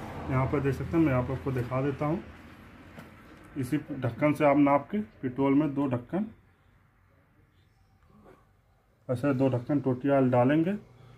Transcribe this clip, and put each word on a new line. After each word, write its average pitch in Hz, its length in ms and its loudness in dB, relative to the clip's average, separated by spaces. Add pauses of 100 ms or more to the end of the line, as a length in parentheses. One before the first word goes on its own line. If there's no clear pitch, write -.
(300)
यहाँ 131 160 2
पर 143 140 0
देख 135 140 0
सकते 139 220 -4
हैं 165 80 6
मैं 139 100 4
आप 127 140 0
लोग 131 160 -6
को 139 80 -2
दिखा 127 300 -4
देता 143 240 -2
हूँ, 175 140 -2 (1400)
इसी 135 200 -2
ढक्कन 139 560 -2
से 156 120 0
आप 143 140 6
नाप 143 320 4
के 208 80 -2 (240)
पेट्रोल 139 320 0
में 147 200 2
दो 139 140 0
ढक्कन, 160 380 -4 (2750)
ऐसे 135 260 0
दो 135 160 2
ढक्कन 131 300 -2
टोटी 135 300 -2
आल 135 200 4
डालेंगे। 151 440 2 (420)